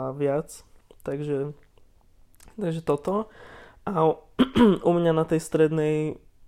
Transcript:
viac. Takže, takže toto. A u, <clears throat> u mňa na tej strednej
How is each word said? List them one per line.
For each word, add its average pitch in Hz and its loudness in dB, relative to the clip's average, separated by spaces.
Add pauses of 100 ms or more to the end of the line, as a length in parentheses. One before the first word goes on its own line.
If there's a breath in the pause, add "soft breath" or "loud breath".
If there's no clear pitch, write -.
(140)
viac. 143 -4 (400)
Takže, 143 -6 (960)
takže 165 -6
toto. 185 -4 (480 loud breath)
A 160 -2
u, 156 0 (280)
<clears throat> 208 4
u 175 4
mňa 170 2
na 160 0
tej 160 0
strednej 156 0 (260)